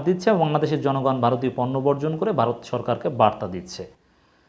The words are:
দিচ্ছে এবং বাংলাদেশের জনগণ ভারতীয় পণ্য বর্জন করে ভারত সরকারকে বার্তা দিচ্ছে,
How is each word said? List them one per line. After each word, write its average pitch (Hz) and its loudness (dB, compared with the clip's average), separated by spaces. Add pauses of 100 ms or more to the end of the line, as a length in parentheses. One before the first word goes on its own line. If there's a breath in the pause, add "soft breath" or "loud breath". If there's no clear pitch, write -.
দিচ্ছে 185 2
এবং 196 4
বাংলাদেশের 151 2
জনগণ 135 0
ভারতীয় 123 2
পণ্য 131 -2
বর্জন 143 0
করে 190 -2
ভারত 120 0
সরকারকে 120 -2
বার্তা 113 2
দিচ্ছে, 90 -10 (640)